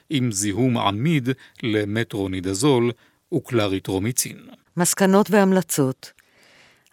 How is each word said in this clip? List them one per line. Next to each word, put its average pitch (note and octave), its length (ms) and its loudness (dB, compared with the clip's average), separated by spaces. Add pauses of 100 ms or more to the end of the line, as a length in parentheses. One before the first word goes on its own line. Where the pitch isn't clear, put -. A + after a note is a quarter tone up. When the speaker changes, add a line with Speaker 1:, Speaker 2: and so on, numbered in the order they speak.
(100)
Speaker 1:
עם B2 220 0
זיהום G#2 460 0
עמיד A#2 500 -2 (340)
למטרונידזול G#2+ 1300 0 (420)
וקלריטרומיצין. G#2 1000 -2 (400)
Speaker 2:
מסקנות F#3+ 540 2
והמלצות. F#3 800 0 (800)